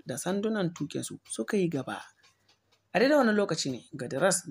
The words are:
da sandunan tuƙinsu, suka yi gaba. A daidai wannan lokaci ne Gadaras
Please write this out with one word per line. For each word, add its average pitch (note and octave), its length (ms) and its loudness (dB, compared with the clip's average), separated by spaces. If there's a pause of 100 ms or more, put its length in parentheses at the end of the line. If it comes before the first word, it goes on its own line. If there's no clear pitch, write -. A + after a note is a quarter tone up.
da C3 120 -6
sandunan G3+ 560 -2
tuƙinsu, - 440 -8 (120)
suka A3 260 -4
yi F3+ 120 2
gaba. B2+ 340 -6 (880)
A F3 60 2
daidai C4+ 180 6
wannan A#3 200 6
lokaci E3 340 0
ne A#2+ 260 -10
Gadaras C3+ 540 0